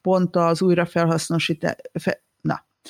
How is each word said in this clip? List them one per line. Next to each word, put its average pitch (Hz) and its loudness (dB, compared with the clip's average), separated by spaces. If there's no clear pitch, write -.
pont 185 0
az 170 2
újrafelhasznosítá-, 170 0
fe-, - -4
na, - -6